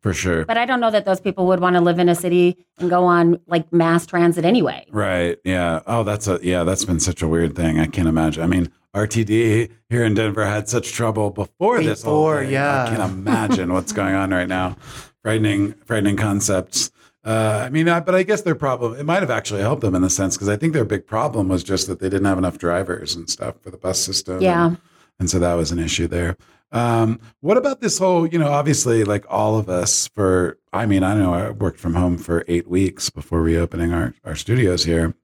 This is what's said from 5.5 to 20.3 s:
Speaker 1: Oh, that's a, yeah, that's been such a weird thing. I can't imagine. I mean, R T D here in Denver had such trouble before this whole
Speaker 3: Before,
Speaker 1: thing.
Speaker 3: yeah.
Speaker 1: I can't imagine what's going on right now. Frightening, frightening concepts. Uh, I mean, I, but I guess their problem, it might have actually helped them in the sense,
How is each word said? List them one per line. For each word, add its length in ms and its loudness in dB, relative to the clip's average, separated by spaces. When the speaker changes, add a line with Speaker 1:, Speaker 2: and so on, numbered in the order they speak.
Speaker 1:
Oh, 180 0
that's 240 -2
a, 140 0
yeah, 220 0
that's 220 0
been 140 0
such 220 -2
a 60 -2
weird 280 0
thing. 240 0
I 80 2
can't 200 0
imagine. 360 0
I 40 0
mean, 240 0
R 100 0
T 180 -2
D 460 2
here 140 0
in 120 2
Denver 300 0
had 240 -4
such 220 -4
trouble 380 -2
before 540 -2
this 200 -2
whole 220 2
Speaker 3:
Before, 180 2
Speaker 1:
thing. 100 -4
Speaker 3:
yeah. 320 0
Speaker 1:
I 100 -2
can't 160 -2
imagine 600 -2
what's 180 -2
going 240 -2
on 160 0
right 160 0
now. 280 -4
Frightening, 520 0
frightening 300 0
concepts. 720 -2
Uh, 420 0
I 40 -10
mean, 200 2
I, 100 2
but 160 0
I 80 4
guess 180 0
their 140 0
problem, 440 -2
it 40 -8
might 160 0
have 100 0
actually 320 -2
helped 200 0
them 120 0
in 80 2
the 80 2
sense, 260 -2